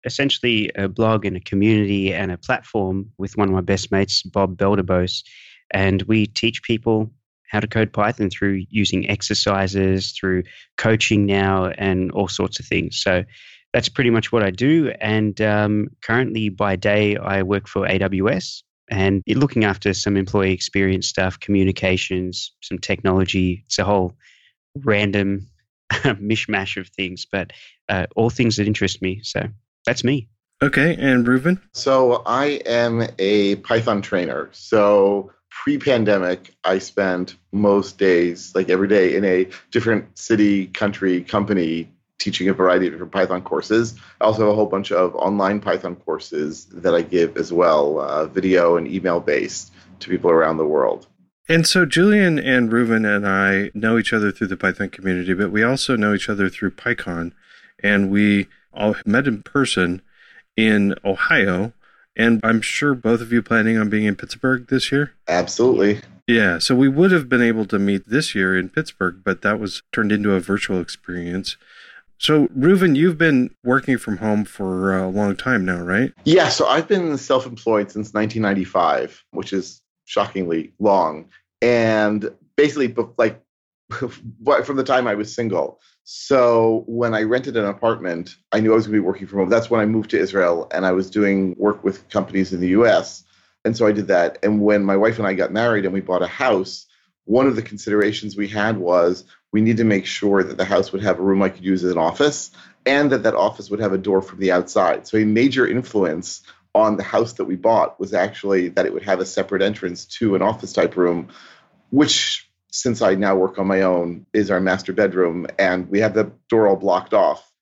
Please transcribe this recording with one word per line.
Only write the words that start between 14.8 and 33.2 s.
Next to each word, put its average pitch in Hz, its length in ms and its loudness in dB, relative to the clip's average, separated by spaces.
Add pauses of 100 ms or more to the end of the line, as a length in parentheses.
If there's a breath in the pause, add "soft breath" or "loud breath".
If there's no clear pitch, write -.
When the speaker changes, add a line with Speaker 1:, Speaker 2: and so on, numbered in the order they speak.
Speaker 1:
And, 107 400 0
um, 104 480 0 (120)
currently 113 460 -2
by 98 300 -2
day, 104 400 2
I 98 260 -2
work 98 240 -2
for 98 180 -4
A 95 120 0
W 95 320 0
S - 340 -6 (260)
and 98 360 0
you're 113 120 0
looking 135 280 2
after 98 280 -2
some 101 220 -2
employee 95 380 0
experience 95 560 -2
stuff, 92 320 -4
communications, 92 1200 -2
some 92 180 -10
technology. 92 840 0
It's - 140 -6
a 98 40 0
whole 92 300 0 (640 soft breath)
random 101 680 0 (240)
<laughs> - 220 -14
mishmash 104 840 -4
of 92 100 -12
things, 92 420 -10
but, 92 220 -4 (380 loud breath)
uh, 95 260 -2
all 113 140 2
things 117 260 0
that 104 100 0
interest 101 360 -2
me. 95 220 -4
So - 200 -6 (420)
that's 117 180 -2
me. 127 240 -2 (340)
Speaker 2:
Okay. 143 380 2
And 127 260 2
Reuven? 131 360 2 (100)
Speaker 3:
So 131 540 2
I 139 400 -2
am 117 420 0 (100)
a 101 380 2